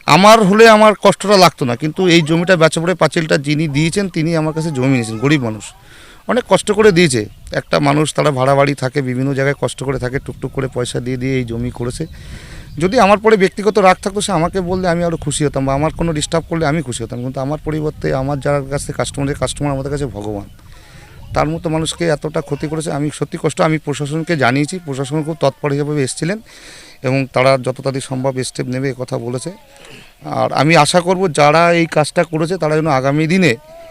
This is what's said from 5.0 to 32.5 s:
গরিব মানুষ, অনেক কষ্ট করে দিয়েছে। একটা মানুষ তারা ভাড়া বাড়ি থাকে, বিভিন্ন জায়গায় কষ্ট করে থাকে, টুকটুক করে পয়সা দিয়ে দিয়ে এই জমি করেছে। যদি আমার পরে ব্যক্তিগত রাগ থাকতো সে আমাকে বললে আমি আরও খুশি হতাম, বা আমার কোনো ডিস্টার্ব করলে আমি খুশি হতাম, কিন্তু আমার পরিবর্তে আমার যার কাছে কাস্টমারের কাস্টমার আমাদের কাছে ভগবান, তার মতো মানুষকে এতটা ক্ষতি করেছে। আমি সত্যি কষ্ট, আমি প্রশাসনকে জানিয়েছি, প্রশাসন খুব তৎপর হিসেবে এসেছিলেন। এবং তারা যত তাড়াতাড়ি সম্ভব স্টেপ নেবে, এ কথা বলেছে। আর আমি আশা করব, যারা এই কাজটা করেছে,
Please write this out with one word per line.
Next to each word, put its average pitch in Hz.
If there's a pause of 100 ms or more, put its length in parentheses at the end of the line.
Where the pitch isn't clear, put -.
গরিব 139
মানুষ, 107 (640)
অনেক 233
কষ্ট 196
করে 214
দিয়েছে। 143 (260)
একটা 160
মানুষ 147
তারা 147
ভাড়া 131
বাড়ি 139
থাকে, 131
বিভিন্ন 131
জায়গায় 135
কষ্ট -
করে 131
থাকে, 123
টুকটুক -
করে 135
পয়সা 123
দিয়ে 127
দিয়ে 131
এই 127
জমি 117
করেছে। 127 (760)
যদি 190
আমার 202
পরে 220
ব্যক্তিগত 196
রাগ 185
থাকতো 202
সে -
আমাকে 175
বললে 185
আমি 170
আরও 170
খুশি 147
হতাম, 135
বা 135
আমার 151
কোনো 165
ডিস্টার্ব 156
করলে 160
আমি 156
খুশি 120
হতাম, 120
কিন্তু 127
আমার 131
পরিবর্তে 156
আমার 135
যার 143
কাছে 143
কাস্টমারের 139
কাস্টমার 143
আমাদের 135
কাছে 147
ভগবান, 104 (840)
তার 143
মতো 165
মানুষকে 160
এতটা 156
ক্ষতি 147
করেছে। 156
আমি 147
সত্যি 156
কষ্ট, 160
আমি 160
প্রশাসনকে 151
জানিয়েছি, 139
প্রশাসন 139
খুব 156
তৎপর 147
হিসেবে 147
এসেছিলেন। 165 (640)
এবং 135
তারা 135
যত 123
তাড়াতাড়ি 131
সম্ভব 131
স্টেপ 135
নেবে, 131
এ 127
কথা 127
বলেছে। 123 (720)
আর 123
আমি 156
আশা 156
করব, 180
যারা 156
এই 170
কাজটা 160
করেছে, 165